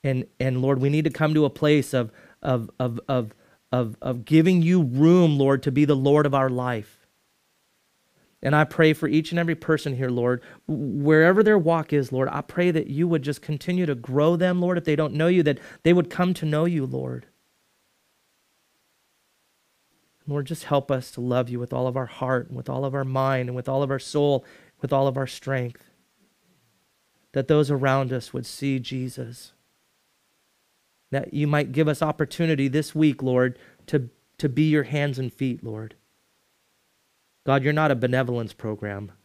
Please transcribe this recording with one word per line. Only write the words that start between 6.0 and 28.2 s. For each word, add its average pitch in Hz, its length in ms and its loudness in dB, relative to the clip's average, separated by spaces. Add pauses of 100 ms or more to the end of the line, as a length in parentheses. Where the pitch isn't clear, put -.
of 139 80 0
our 135 160 2
life. 123 560 -6 (1400)
And 139 120 0
I 151 100 4
pray 156 280 2
for 151 160 -2
each 156 240 0
and 170 60 -2
every 170 160 -2
person 151 420 -4
here, 131 120 -4
Lord, 123 340 -2 (240)
wherever 156 760 4
their 208 160 6
walk 165 340 0
is, 139 200 0
Lord, 131 180 0
I 143 100 -6
pray 180 300 0
that 160 160 0
you 156 220 -2
would 160 140 0
just 139 200 -6
continue 180 440 -2
to 147 80 0
grow 143 420 2
them, 180 240 0
Lord, 180 180 0
if 170 60 -6
they 151 120 2
don't 156 180 -2
know 160 140 2
you, 180 140 4
that 139 160 2 (240)
they 170 100 6
would 175 160 4
come 180 260 0
to 160 120 -6
know 151 200 0
you, 160 200 -2
Lord. 131 400 -8 (3000)
Lord, 143 200 -4
just 160 180 -10
help 143 260 -2
us 127 220 -4
to - 80 -14
love 123 300 -2
you 120 80 -6
with 123 140 -8
all 127 140 -2
of 127 100 -4
our 131 100 -6
heart, 127 420 -4
and 131 80 -12
with 131 140 -10
all 131 140 -4
of 135 100 -6
our 139 100 -4
mind, 131 440 -2
and 123 80 -8
with 127 120 -8
all 135 140 -2
of 135 80 -4
our 135 80 -2
soul, 143 460 0 (360)
with 135 120 -4
all 139 160 2
of 131 80 -4
our 135 100 -4
strength. 123 640 -8 (1400)
That 139 160 -4
those 151 220 4
around 135 420 0
us - 200 -8